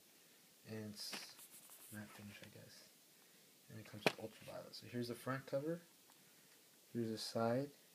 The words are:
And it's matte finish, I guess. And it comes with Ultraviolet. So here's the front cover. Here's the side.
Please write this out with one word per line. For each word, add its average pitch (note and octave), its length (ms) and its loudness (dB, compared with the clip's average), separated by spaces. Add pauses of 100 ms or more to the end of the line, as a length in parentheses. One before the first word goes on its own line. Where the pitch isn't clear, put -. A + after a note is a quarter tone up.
(720)
And G#2+ 240 0
it's - 160 -2 (840)
matte G#2 240 -4
finish, G#2 240 -8
I G#2+ 140 -10
guess. - 200 -12 (920)
And A2+ 120 -6
it G2+ 100 -10
comes G#2 140 -6
with - 160 6
Ultraviolet. - 520 -6
So - 180 -8
here's A#2+ 180 2
the A#2 80 2
front C3+ 300 0
cover. D#3 340 2 (1120)
Here's A#2 160 6
the A2 80 2
side. A#2 500 6 (260)